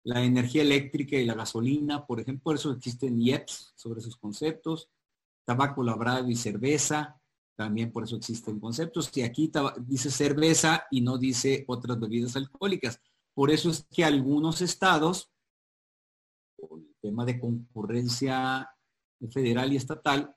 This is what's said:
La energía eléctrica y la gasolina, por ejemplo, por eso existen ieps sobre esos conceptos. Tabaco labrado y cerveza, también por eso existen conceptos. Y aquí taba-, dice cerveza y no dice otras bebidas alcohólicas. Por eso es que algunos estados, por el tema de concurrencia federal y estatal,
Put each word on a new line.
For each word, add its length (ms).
La 220
energía 380
eléctrica 520
y 120
la 80
gasolina, 720
por 120
ejemplo, 240
por 140
eso 160
existen 480
ieps 560
sobre 240
esos 160
conceptos. 720
Tabaco 400
labrado 460
y 40
cerveza, 840
también 380
por 120
eso 120
existen 420
conceptos. 580
Y 60
aquí 260
taba-, 300
dice 320
cerveza 800
y 120
no 160
dice 500
otras 320
bebidas 340
alcohólicas. 640
Por 160
eso 200
es 200
que 140
algunos 580
estados, 680
por 240
el 220
tema 240
de 120
concurrencia 1300
federal 400
y 60
estatal, 600